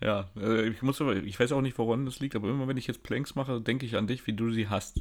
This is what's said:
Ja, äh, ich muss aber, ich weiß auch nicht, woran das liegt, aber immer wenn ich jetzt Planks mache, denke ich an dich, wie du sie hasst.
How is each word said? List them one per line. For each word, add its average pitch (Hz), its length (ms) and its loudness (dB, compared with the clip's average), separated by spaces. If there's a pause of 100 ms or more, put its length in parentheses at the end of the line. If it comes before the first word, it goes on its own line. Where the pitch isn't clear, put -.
Ja, 101 280 0 (140)
äh, 110 260 4
ich 110 140 -4
muss 135 200 2
aber, 120 140 4
ich 95 220 -4
weiß 147 140 4
auch 139 80 4
nicht, 135 180 0
woran 117 280 2
das 123 120 -8
liegt, 135 160 -4
aber 104 140 -2
immer 131 180 0
wenn 131 120 0
ich - 100 -6
jetzt 120 140 -4
Planks 127 320 -2
mache, 131 260 -2
denke 123 260 0
ich 110 100 0
an 104 100 2
dich, 123 200 -2
wie 110 60 0
du 113 180 0
sie 113 180 2
hasst. - 320 -2